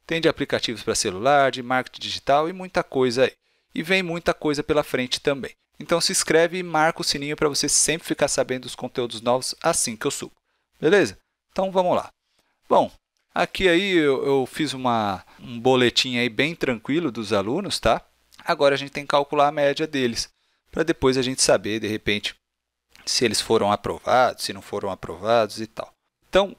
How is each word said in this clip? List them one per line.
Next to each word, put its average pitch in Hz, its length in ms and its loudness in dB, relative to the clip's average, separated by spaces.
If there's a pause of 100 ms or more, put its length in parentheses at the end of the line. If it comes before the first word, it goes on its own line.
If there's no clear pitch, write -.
tem 165 120 -2
de 160 80 2
aplicativos 127 540 -2
pra 107 140 -2
celular, 127 560 2
de 127 100 -8
marketing 127 400 -4
digital 143 480 0
e - 20 -6
muita 185 320 -6
coisa 127 420 2
aí. 104 80 0 (420)
E 151 80 -4
vem 190 180 2
muita 170 320 -2
coisa 147 300 -2
pela 151 180 0
frente 127 400 -4
também. 135 340 -4 (240)
Então, 170 220 -2
se - 100 0
inscreve 170 460 2
e 180 60 -6
marca 165 380 0
o - 20 -8
sininho 147 320 -4
pra 151 140 0
você 143 200 -2
sempre - 380 0
ficar 156 200 0
sabendo 127 360 -2
dos - 120 -12
conteúdos 120 460 -6
novos 123 400 -2
assim 160 340 -2
que - 120 -6
eu 139 40 0
subo. - 220 -10 (460)
Beleza? 156 380 4 (340)
Então, 190 200 -2
vamos 180 240 2
lá. - 140 -4 (580)
Bom, - 240 4 (420)
aqui 180 360 0
aí 190 220 2
eu, 147 340 2
eu 135 200 2
fiz 135 280 -6
uma, 113 500 -2 (160)
um 120 200 -12
boletim 127 580 2
aí 120 120 0
bem 135 260 -2
tranquilo 135 560 -2
dos 110 200 -8
alunos, 117 480 -2
tá? - 220 2 (420)
Agora 147 320 4
a - 20 0
gente 139 140 -10
tem 147 120 -8
que 139 60 -8
calcular 143 380 2
a 147 40 2
média 147 340 0
deles, 131 440 -2 (420)
pra - 120 -2
depois 135 340 2
a 135 40 2
gente 127 200 -2
saber, 107 380 2
de 107 80 -4
repente, 104 480 -4 (680)
se - 200 0
eles 107 160 0
foram 104 300 2
aprovados, 104 720 0
se 104 100 -8
não 98 80 -14
foram 101 280 -8
aprovados 104 720 -2
e 110 60 -10
tal. - 260 -14 (360)
Então, 190 300 2